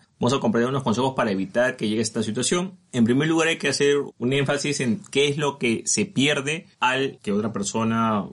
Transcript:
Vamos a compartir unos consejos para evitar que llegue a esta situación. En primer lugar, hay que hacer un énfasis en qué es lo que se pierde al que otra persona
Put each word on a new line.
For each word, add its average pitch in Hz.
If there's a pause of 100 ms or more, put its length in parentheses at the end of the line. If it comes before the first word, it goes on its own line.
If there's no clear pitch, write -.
(200)
Vamos 120
a 139
compartir 117
unos 135
consejos 127
para 113
evitar 113
que 110
llegue 110
a 117
esta 113
situación. 151 (160)
En 123
primer 131
lugar, 160
hay 165
que 143
hacer 143 (200)
un 120
énfasis 143
en 113 (100)
qué 139
es 143
lo 147
que 117
se 107
pierde 143 (120)
al 131
que 101
otra 107
persona 113